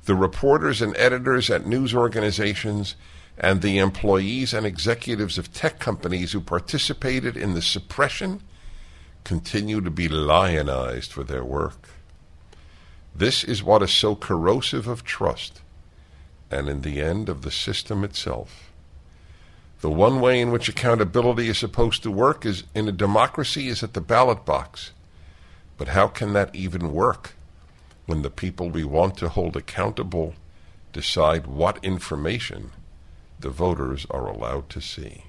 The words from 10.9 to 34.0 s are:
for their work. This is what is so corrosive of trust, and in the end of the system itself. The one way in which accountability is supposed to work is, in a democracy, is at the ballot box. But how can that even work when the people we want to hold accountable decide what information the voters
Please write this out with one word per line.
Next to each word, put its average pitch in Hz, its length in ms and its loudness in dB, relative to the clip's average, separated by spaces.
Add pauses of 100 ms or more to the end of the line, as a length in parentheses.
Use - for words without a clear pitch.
for 69 120 -10
their 64 200 -6
work. - 460 -6 (1300)
This 104 280 2
is 101 200 -4
what 104 180 8
is 95 100 2
so 107 240 4
corrosive 104 720 0
of 117 160 -6
trust, - 580 -4 (880)
and 69 180 -2
in 71 120 -4
the 73 200 -4
end 85 280 -2
of 69 120 -6
the - 80 -8
system - 540 -4
itself. - 640 -8 (1160)
The 80 80 -2
one 110 300 4
way 123 220 6
in 120 100 0
which 117 160 0
accountability 117 800 2
is 107 100 0
supposed 113 460 0
to 113 80 -2
work 123 340 2
is, 95 200 -2 (100)
in 107 140 0
a - 20 -2
democracy, 110 760 2
is 117 120 -4
at 110 120 -6
the 95 80 -4
ballot 113 420 4
box. - 480 -2 (840)
But 71 100 -6
how 95 220 4
can 104 240 -4
that 101 200 2
even 85 380 -4
work 98 440 0 (680)
when 78 160 -2
the 69 80 -4
people 90 400 -6
we 82 140 -4
want 82 360 2
to 85 100 -2
hold 82 260 -2
accountable 87 800 -4 (580)
decide 78 560 0
what 78 340 0
information 85 880 -4 (680)
the 69 100 -8
voters 69 600 -2